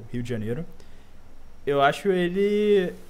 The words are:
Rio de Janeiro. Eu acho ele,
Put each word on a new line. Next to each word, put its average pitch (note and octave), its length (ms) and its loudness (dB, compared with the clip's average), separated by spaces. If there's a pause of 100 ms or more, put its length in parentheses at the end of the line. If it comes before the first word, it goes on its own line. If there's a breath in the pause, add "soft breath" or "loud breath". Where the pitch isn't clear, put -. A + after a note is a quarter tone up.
(120)
Rio B2 100 -2
de A#2+ 60 -6
Janeiro. A#2+ 360 -4 (1040 soft breath)
Eu C#3+ 140 4
acho D3+ 280 4
ele, G3 840 4 (180)